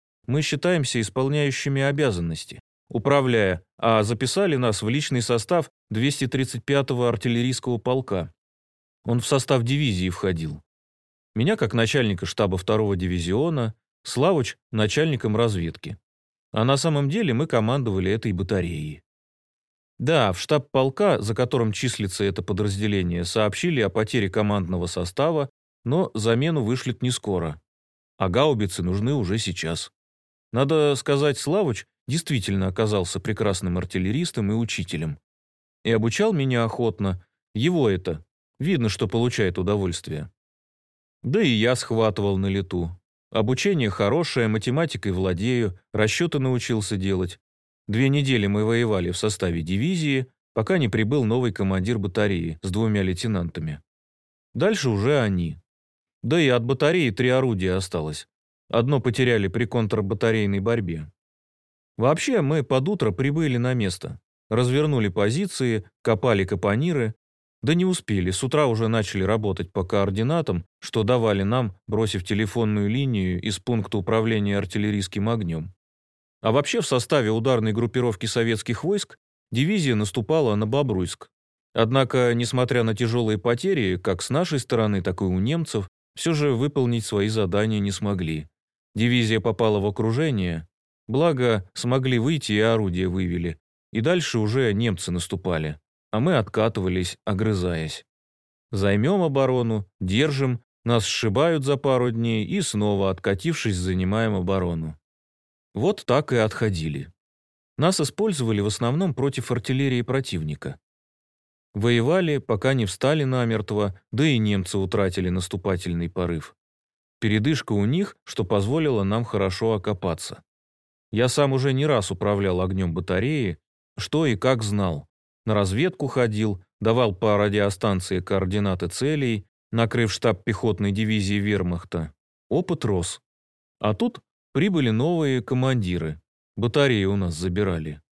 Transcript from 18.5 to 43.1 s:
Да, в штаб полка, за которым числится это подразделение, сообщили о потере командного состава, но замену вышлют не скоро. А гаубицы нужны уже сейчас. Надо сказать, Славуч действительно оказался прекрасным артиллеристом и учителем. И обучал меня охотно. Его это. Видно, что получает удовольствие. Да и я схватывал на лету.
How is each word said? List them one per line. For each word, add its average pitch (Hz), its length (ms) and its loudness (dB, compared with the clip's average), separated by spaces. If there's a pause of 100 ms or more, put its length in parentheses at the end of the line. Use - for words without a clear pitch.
Да, 127 340 2
в 87 60 -6
штаб - 320 -2
полка, 135 500 2
за 104 140 -4
которым 120 380 0
числится 104 520 -4
это 90 180 -2
подразделение, 98 840 -2
сообщили 113 560 0
о 101 80 2
потере 110 420 0
командного 95 560 0
состава, 135 640 -2 (340)
но 156 300 0
замену 120 480 2
вышлют 123 400 -2
не 123 80 0
скоро. 85 500 -4 (560)
А 95 120 -2
гаубицы 107 540 2
нужны 101 320 0
уже 107 240 -2
сейчас. 82 520 -6 (640)
Надо 143 440 2
сказать, 143 420 0
Славуч 156 460 -2 (220)
действительно 107 640 -2
оказался 101 520 0
прекрасным 95 560 -2
артиллеристом 98 760 -2
и 107 40 0
учителем. 85 640 -4 (640)
И 107 60 -2
обучал 117 420 2
меня 131 320 0
охотно. 104 600 -2 (300)
Его 139 360 2
это. 90 340 -4 (340)
Видно, 135 300 0
что 104 200 -2
получает 113 500 0
удовольствие. 92 720 -2 (920)
Да 180 200 2
и 175 60 4
я 117 260 4
схватывал 107 640 0
на 98 80 0
лету. 90 440 -2 (400)